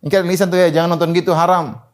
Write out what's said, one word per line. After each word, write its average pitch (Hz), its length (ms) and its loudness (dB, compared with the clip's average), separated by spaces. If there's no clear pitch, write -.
Ingkari 175 240 0
lisan 180 240 0
tuh, 180 80 0
"Ya, 170 160 2
jangan 170 240 0
nonton 165 160 -2
gitu, 180 240 0
haram." 165 400 0